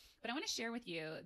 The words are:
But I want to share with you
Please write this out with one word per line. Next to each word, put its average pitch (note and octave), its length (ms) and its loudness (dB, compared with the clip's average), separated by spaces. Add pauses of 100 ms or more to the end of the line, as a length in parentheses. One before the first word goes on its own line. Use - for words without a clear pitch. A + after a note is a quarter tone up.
(200)
But A3+ 120 0
I - 20 2
want F4+ 140 0
to - 40 4
share A#3 200 2
with A#3 160 -2
you D#3+ 380 0